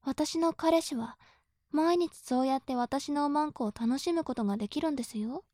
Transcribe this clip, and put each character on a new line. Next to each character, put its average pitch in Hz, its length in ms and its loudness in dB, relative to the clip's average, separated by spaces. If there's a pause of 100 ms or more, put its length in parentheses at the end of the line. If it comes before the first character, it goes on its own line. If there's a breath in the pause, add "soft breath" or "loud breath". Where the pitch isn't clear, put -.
私 302 360 0
の 330 140 4
彼 330 280 4
氏 302 140 -6
は、 226 220 -8 (540 soft breath)
毎 330 260 4
日 349 180 0
そ - 260 0
う 262 60 2
や 269 100 2
っ 269 60 -6
て 262 120 -4
私 247 360 -2
の 294 140 0
お 285 40 0
ま 302 160 2
ん 302 60 -4
こ 254 140 -4
を 208 120 -4
楽 240 220 0
し 349 140 0
む 330 100 0
こ 262 120 -4
と 233 80 -2
が 202 120 0
で 214 140 -4
き - 100 -4
る 320 100 0
ん 302 60 -2
で 254 80 -4
す - 160 -8
よ。 247 240 -6 (100)